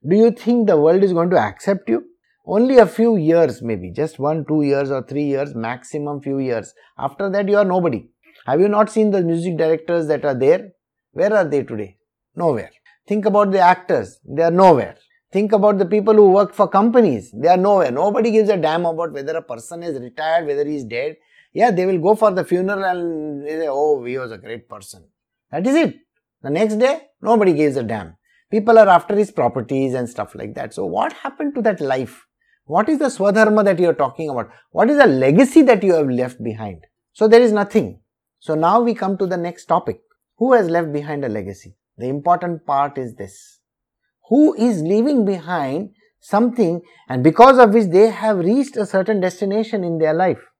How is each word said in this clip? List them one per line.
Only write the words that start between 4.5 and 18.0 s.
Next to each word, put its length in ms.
years 260
or 140
three 220
years, 280
maximum 680
few 180
years. 340
After 320
that 200
you 80
are 80
nobody. 440
Have 160
you 80
not 200
seen 220
the 100
music 360
directors 500
that 180
are 80
there? 380
Where 240
are 80
they 200
today? 340
Nowhere. 340
Think 180
about 260
the 80
actors. 640
They 200
are 80
nowhere. 440
Think 180
about 280
the 60
people 280
who 180
work 220
for 140
companies. 640
They 160
are 100
nowhere. 340
Nobody 400